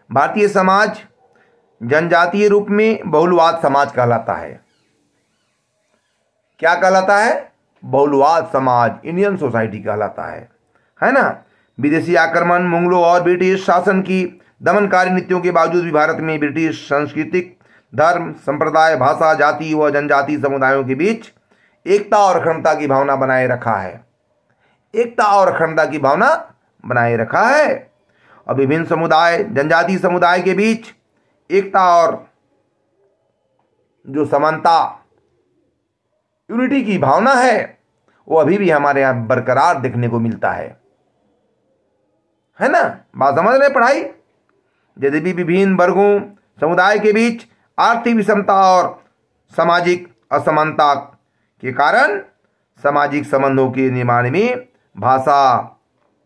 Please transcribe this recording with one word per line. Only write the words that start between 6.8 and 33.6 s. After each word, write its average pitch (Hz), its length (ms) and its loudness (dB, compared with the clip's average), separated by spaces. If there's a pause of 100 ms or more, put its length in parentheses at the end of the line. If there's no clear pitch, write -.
है? 233 340 -2 (340)
बहुलवाद 143 680 2
समाज, 123 420 0 (100)
इंडियन 185 320 -2
सोसाइटी 113 420 -4
कहलाता 104 440 -6
है, 80 260 -16 (540)
है 214 80 2
ना। 233 320 -2 (360)
विदेशी 156 360 0
आक्रमण, 170 480 2
मुगलों 175 400 2
और 175 180 4
ब्रिटिश 185 440 0
शासन 190 360 0
की 185 400 -4 (220)
दमनकारी 185 460 0
नीतियों 180 320 -2
के 175 100 -2
बावजूद 170 320 0
भी 165 80 -6
भारत 151 260 0
में 156 220 -4
ब्रिटिश 147 500 -4
सांस्कृतिक, 151 680 -4 (360)
धर्म, 165 380 0
संप्रदाय, 156 600 0
भाषा, 156 380 2
जाति 151 400 -2
व 151 160 2
जनजाति 143 480 -2
समुदायों 135 460 0
के 131 120 -4
बीच 208 380 -4 (540)
एकता 202 300 0
और 190 240 2
अखंडता 160 320 0
की 147 140 -4
भावना 135 280 0
बनाए 127 320 0
रखा 120 280 -4
है। 92 300 -10 (880)
एकता 233 280 -2
और 202 300 2
अखंडता 160 320 -2
की 147 140 -6
भावना 156 540 0 (320)
बनाए 117 320 0
रखा 113 240 -2
है। 269 500 0 (560)
और 127 80 -4
विभिन्न 143 300 0
समुदाय, 165 580 0
जनजातीय 165 540 0
समुदाय 180 440 0
के 185 120 0
बीच 220 320 -2 (640)
एकता 190 440 2
और - 340 0 (1800)